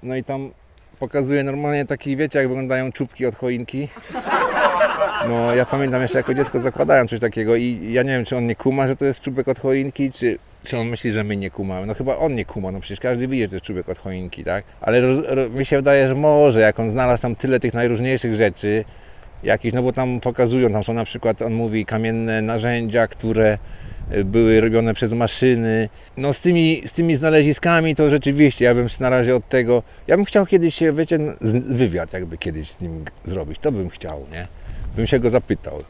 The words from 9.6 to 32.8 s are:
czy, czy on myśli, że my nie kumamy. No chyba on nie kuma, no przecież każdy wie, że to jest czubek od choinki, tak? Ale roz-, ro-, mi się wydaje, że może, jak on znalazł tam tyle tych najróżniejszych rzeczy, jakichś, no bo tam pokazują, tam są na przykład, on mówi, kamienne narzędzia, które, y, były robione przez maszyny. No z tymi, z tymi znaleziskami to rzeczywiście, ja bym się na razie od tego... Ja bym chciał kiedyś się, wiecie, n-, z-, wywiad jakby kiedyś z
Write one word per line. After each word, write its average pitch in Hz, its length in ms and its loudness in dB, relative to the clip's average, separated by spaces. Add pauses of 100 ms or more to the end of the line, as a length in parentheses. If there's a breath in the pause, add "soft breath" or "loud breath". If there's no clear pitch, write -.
czy, 120 260 -2 (260)
czy 127 140 -6
on 117 100 -4
myśli, 117 240 -4
że 107 120 -2
my 104 120 -4
nie 98 140 -6
kumamy. 95 360 -6
No 107 80 -4
chyba 127 220 -4
on 151 180 -2
nie 110 100 -4
kuma, 95 280 -8
no 98 80 -8
przecież - 200 -12
każdy 127 280 -2
wie, 131 160 0
że 101 40 -4
to 95 80 -8
jest 90 100 -10
czubek 90 220 -6
od 92 100 -6
choinki, 92 460 -10
tak? 90 200 -4 (160 soft breath)
Ale 117 200 2
roz-, 131 280 2
ro-, 131 220 -2
mi 135 140 -4
się 139 120 0
wydaje, 139 320 4
że 131 60 2
może, 147 460 6
jak 107 200 4
on 113 100 -2
znalazł 123 320 0
tam 120 140 -4
tyle 131 240 0
tych 120 140 -2
najróżniejszych 120 600 0
rzeczy, 107 500 0 (580 loud breath)
jakichś, 110 320 0
no 123 80 0
bo 123 100 0
tam 127 280 -2
pokazują, 123 520 2
tam 104 120 0
są 117 80 -4
na 117 120 -2
przykład, 113 380 -4
on 113 100 -2
mówi, 110 340 -2
kamienne 113 560 -2
narzędzia, 113 640 0
które, 110 520 2 (540 loud breath)
y, 101 120 0
były 110 360 6
robione 113 340 2
przez 110 180 -2
maszyny. 113 760 2 (280 soft breath)
No 139 160 -2
z - 80 -4
tymi, 165 460 2
z 107 60 -10
tymi 165 240 2
znaleziskami 156 760 4
to 151 160 4
rzeczywiście, 143 540 4
ja 120 100 6
bym 120 140 0
się - 120 -8
na 127 100 2
razie 127 260 4
od 117 120 -2
tego... 120 340 2 (240 soft breath)
Ja 156 100 4
bym 202 80 4
chciał 196 220 2
kiedyś 170 280 4
się, 160 180 2
wiecie, 160 240 0
n-, 151 240 -2
z-, 123 360 0
wywiad 90 360 0
jakby 85 260 -8
kiedyś 78 320 -6
z - 100 -16